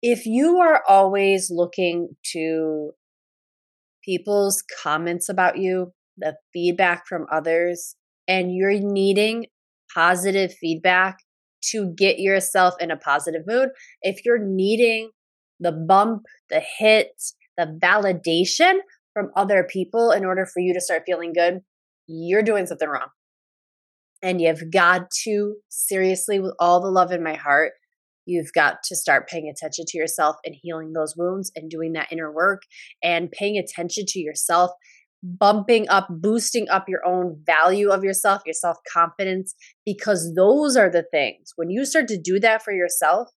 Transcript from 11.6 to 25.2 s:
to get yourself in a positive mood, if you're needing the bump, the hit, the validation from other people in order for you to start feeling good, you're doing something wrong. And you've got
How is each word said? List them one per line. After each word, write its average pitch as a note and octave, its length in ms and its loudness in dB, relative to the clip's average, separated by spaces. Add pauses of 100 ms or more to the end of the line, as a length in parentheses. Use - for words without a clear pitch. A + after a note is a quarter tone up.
to G3 260 -6
get G3 220 2
yourself F#3+ 600 2
in E3 120 -6
a D#3 60 -4
positive D3+ 480 -2
mood, B3+ 240 0 (320)
if F#3+ 220 -6
you're A#3+ 160 2
needing A3 680 0 (500)
the F3 140 -2
bump, G3 480 2 (280)
the D#3 140 -2 (140)
hit, G#3+ 300 4 (500)
the D#3 260 -4
validation F#3 920 2 (380)
from G3+ 220 -6
other G3 340 2
people A3+ 420 0
in G3 120 2
order F#3 220 -2
for F3+ 160 -6
you F3+ 120 0
to F3+ 60 -2
start E3+ 260 -4
feeling E3+ 280 -4
good, F3 260 2 (480)
you're E3+ 340 -2
doing G#3 240 0
something D#3+ 220 -6
wrong. D3+ 220 -6 (1120)
And F#3 180 -2
you've D#3+ 320 0
got F3+ 400 4 (140)